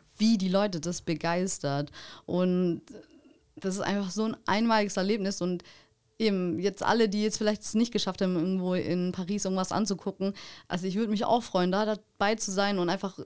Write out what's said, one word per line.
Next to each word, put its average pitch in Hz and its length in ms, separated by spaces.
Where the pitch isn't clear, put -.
wie 220 220
die 185 100
Leute 190 320
das 175 220
begeistert. 165 920
Und 180 560
das 190 200
ist 202 40
einfach 196 300
so 214 140
ein 220 120
einmaliges 214 500
Erlebnis. 196 440
Und 175 220
eben 185 400
jetzt 190 240
alle, 226 260
die 208 140
jetzt 214 160
vielleicht 214 240
es - 120
nicht 233 180
geschafft 196 300
haben, 185 120
irgendwo 180 400
in 180 380
Paris 185 320
irgendwas 185 280
anzugucken, 196 640
also 180 180
ich 185 100
würd 226 140
mich 214 140
auch 233 200
freuen, 180 280
da 208 120
dabei 214 520
zu - 160
sein 202 280
und 175 80
einfach 190 380